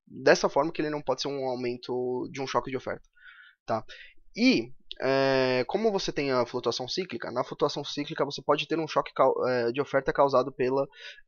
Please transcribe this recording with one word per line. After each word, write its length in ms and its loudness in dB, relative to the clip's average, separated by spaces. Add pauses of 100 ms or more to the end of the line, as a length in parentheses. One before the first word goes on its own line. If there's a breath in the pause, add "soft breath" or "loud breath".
Dessa 440 4
forma 200 2
que 120 -4
ele 80 -2
não 100 -4
pode 220 -2
ser 60 -4
um 200 -4
aumento 840 -4
de 120 -8
um 40 -2
choque 240 -2
de 60 -6
oferta, 320 -8 (560 loud breath)
tá? 180 -2 (540 loud breath)
E, 340 4 (300)
é, 680 2
como 240 0
você 220 -2
tem 180 -2
a 140 2
flutuação 420 -2
cíclica, 440 -6
na 120 -2
flutuação 400 -2
cíclica 400 -6
você 200 -4
pode 260 2
ter 100 0
um 80 -2
choque 280 -2
cau-, 340 4
é, 240 2
de 80 -2
oferta 320 0
causado 400 4
pela, 340 0 (420 loud breath)